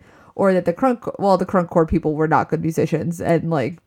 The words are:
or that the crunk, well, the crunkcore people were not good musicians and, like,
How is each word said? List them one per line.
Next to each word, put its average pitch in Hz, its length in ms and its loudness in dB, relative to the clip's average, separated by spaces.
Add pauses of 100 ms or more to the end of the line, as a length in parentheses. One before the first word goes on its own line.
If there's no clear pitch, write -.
(360)
or 190 180 2
that 180 120 2
the 170 80 0
crunk, 240 460 -2
well, 196 180 2
the 185 80 0
crunkcore 175 420 2
people 156 280 0
were 156 120 0
not 147 220 2
good 160 120 -2
musicians 165 600 -2
and, 156 280 0
like, 156 380 -2